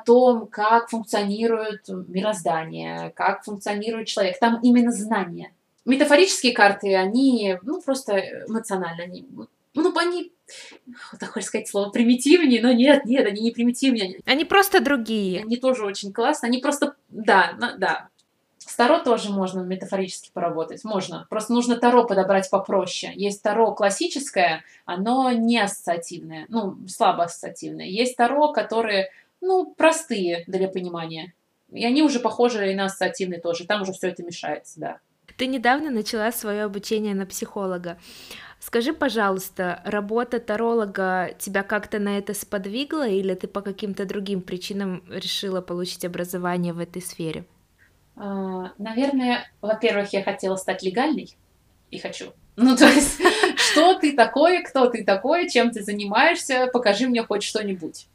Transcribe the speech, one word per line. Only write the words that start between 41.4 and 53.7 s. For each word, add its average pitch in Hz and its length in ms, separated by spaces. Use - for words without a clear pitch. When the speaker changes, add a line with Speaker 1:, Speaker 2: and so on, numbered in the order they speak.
Speaker 2:
как-то 208 360
на 202 180
это 202 160
сподвигла, 240 760
или 190 280
ты 185 120
по 202 140
каким-то 196 440
другим 196 360
причинам 185 680
решила - 520
получить 175 440
образование 175 680
в 170 60
этой 175 220
сфере? 165 440
Speaker 1:
А, 190 640
наверное, 247 720
во-первых, 208 520
я 196 100
хотела 190 320
стать 185 260
легальной, 226 560
и 185 80
хочу. - 340
Ну, 247 200
то - 120
есть, - 340
<laughs> 359 180
что 330 360